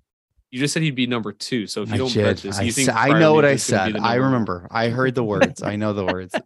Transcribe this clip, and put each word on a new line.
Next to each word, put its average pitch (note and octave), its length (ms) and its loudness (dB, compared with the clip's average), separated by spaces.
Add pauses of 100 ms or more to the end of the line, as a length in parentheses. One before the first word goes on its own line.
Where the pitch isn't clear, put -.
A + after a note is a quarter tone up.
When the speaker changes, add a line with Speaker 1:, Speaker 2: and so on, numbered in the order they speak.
(500)
Speaker 1:
You B2+ 100 -8
just C#3+ 140 -2
said E3 80 -2
he'd D3+ 120 -2
be B2 120 0
number A2+ 260 -4
two, A2 340 -6
so G#2 160 -6
if G2+ 60 -6
you G#2+ 60 -4
Speaker 2:
I G#2 40 0
Speaker 1:
don't C3 140 -2
Speaker 2:
did. A2 120 2
Speaker 1:
bet G2 140 2
this, G2 200 -6
Speaker 2:
I - 40 -2
Speaker 1:
you A#2 100 -2
think C3 180 0
Speaker 2:
sa-, A2+ 60 -2
I C3+ 220 4
know D#3 160 6
what D3+ 100 6
Speaker 1:
Freiermuth C#3+ 40 6
Speaker 2:
I C#3 40 4
Speaker 1:
is - 180 -2
gonna G2 160 2
be G#2+ 60 -2
Speaker 2:
said. G#2+ 100 -6
Speaker 1:
the - 20 0
Speaker 2:
I A#2 60 2
Speaker 1:
number B2 120 2
one? C3+ 100 2
Speaker 2:
remember. F#2 380 -2
I A#2 180 0
heard B2+ 260 0
the B2+ 100 0
words. G#2 380 0
I G#2 140 -4
know G#2+ 160 -2
the G2+ 120 -4
words. F#2 300 -6 (120)